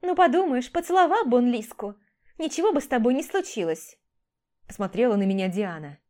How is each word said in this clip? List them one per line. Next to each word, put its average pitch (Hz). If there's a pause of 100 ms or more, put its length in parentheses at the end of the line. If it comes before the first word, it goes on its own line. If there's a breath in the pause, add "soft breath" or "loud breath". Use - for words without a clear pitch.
"Ну 359
подумаешь, 320
поцеловал 359
бы 247
он 240
Лиску, 214 (420)
ничего 330
бы 285
с -
тобой 247
не 269
случилось!" 175 (680)
Посмотрела 208
на 202
меня 190
Диана. 170 (100)